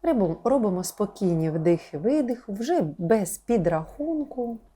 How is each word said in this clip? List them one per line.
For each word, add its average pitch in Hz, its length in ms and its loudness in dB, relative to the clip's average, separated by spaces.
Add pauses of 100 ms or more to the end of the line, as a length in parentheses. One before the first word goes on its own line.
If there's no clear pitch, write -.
Робимо, 214 420 2
робимо 214 400 2
спокійні 175 640 0
вдихи-видихи, 190 1000 0
вже 254 280 -2 (180)
без 190 400 0
підрахунку. 233 1200 -2 (180)